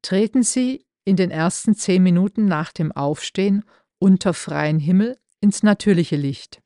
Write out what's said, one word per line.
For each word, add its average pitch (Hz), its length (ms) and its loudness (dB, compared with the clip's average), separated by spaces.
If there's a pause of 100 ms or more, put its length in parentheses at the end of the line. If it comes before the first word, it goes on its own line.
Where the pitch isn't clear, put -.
Treten 220 400 0
Sie 254 420 -2 (200)
in 196 100 2
den 180 160 0
ersten 175 460 -2
zehn 185 260 2
Minuten 185 420 2
nach 165 280 -2
dem 156 200 -4
Aufstehen 185 720 -2 (360)
unter 190 340 4
freiem 151 460 -2
Himmel 196 380 0 (220)
ins 208 220 0
natürliche 202 540 2
Licht. 139 500 -8